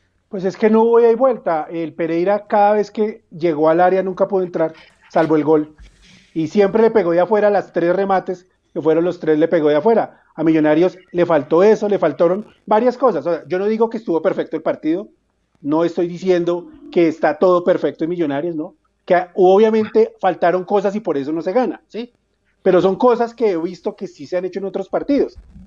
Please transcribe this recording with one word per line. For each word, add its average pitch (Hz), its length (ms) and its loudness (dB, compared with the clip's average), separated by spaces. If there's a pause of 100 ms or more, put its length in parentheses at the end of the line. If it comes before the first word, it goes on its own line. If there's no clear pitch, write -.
(300)
Pues 185 160 -8
es 185 100 -4
que 214 140 2
no 220 120 4
hubo 233 180 4
ida 233 100 6
y 226 40 2
vuelta. 214 560 -2
El 165 220 -8
Pereira 175 540 -2
cada 208 260 2
vez 208 180 0
que 214 400 -6
llegó 156 380 0
al 165 140 2
área 185 200 2
nunca 190 240 -2
pudo 190 160 -2
entrar, 165 300 -4 (380)
salvo 160 260 2
el 151 80 0
gol. 151 320 0 (560)
Y 160 160 -4
siempre 202 320 2
le 226 100 4
pegó 190 220 0
de 175 80 2
afuera 208 300 2
las 185 240 -4
tres 170 200 0
remates, 190 520 -4 (260)
que 175 80 -8
fueron 160 240 2
los 175 160 -4
tres, 156 180 0
le 165 100 2
pegó 160 200 0
de 147 80 2
afuera. 196 460 0 (120)
A 165 100 -6
Millonarios 160 520 2 (160)
le 175 140 0
faltó 160 360 0
eso, 208 280 2
le 196 80 0
faltaron 175 480 0 (180)
varias 233 320 0
cosas. 190 300 -2
O 175 40 -2
sea, 165 160 -4
yo 175 120 -4
no 196 80 -4
digo 220 240 0
que 226 80 -8
estuvo 165 240 -4
perfecto 160 340 -2
el 156 60 -8
partido, 165 460 -4 (520)
no 156 240 -2
estoy 170 240 -2
diciendo 175 600 -2 (200)
que 170 180 2
está 156 300 -2
todo 180 260 2
perfecto 165 400 -2
en 160 60 -6
Millonarios, 165 440 -4
¿no? 156 220 -10 (280)
Que 180 300 0
obviamente 220 840 2
faltaron 180 440 0
cosas 196 300 -2
y 214 60 -6
por 160 180 -4
eso 139 140 -6
no 165 100 -6
se 185 100 -6
gana, 214 360 -2
¿sí? 233 240 -14 (500)
Pero 185 180 4
son 190 160 0
cosas 233 380 0
que 226 160 0
he 175 60 -2
visto 180 400 -8
que 196 100 -12
sí - 200 -18
se 180 100 -8
han 180 80 -4
hecho 185 160 -8
en 196 60 -8
otros 190 220 -8
partidos. - 480 -2 (300)